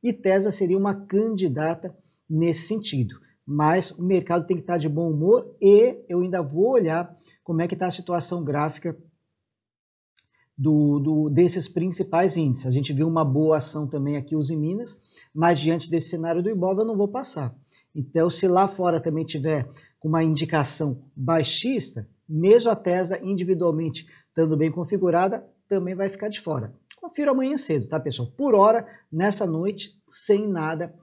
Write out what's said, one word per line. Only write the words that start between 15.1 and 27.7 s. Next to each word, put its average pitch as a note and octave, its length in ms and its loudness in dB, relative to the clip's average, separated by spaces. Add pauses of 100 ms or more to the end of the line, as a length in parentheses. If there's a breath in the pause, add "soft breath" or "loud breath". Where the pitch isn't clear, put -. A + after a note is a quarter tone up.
mas E3 260 2
diante E3 300 -2
desse E3 180 -2
cenário E3+ 340 -4
do F#3 60 -2
Ibov F#3+ 300 -2
eu A3 80 0
não A3+ 100 -4
vou G3+ 120 0
passar. G3+ 460 -6 (400 soft breath)
Então, D#3+ 360 0
se F#3 180 0
lá F#3 180 4
fora F3+ 340 0
também D#3+ 240 -4
tiver D#3 440 -2 (320 soft breath)
com D#3+ 80 -4
uma D#3+ 160 2
indicação D3+ 800 -2 (120)
baixista, D#3+ 920 -2 (180)
mesmo G3+ 440 6
a G#3 60 2
Tesla F3+ 460 -2
individualmente F3 840 -2 (220 soft breath)
estando D#3+ 280 2
bem D#3 160 2
configurada, F3+ 760 0 (220)
também F#3 260 -2
vai G3 140 -2
ficar G#3 200 -8
de G#3 120 -10
fora. B2 340 -6 (220)
Confira D4 360 -2
amanhã C4 240 0
cedo, D3+ 300 -2